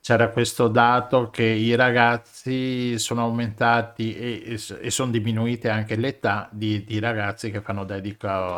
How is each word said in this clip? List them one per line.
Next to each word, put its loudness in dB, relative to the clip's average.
c'era 4
questo 0
dato 4
che -2
i 2
ragazzi 2
sono -2
aumentati 0
e, -8
e -8
s-, -12
e -6
sono -2
diminuite 0
anche -2
l'età -2
di, -2
di -4
ragazzi -4
che -6
fanno -6
dedica -6